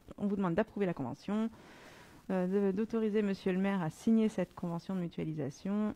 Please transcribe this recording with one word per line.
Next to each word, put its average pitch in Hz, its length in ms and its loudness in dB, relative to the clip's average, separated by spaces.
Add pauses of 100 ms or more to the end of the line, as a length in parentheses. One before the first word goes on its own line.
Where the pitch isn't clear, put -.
(180)
on 208 100 -2
vous 202 80 -2
demande 185 200 0
d'approuver 202 300 0
la 170 80 0
convention, 190 560 -4 (800)
euh, 190 420 2
de, 185 40 0
d'autoriser 220 460 0
monsieur 196 300 0
le 180 80 2
maire 196 220 2
à 160 80 0
signer 220 400 4
cette 180 260 -2
convention 170 400 -4
de 180 60 -2
mutualisation 170 960 -4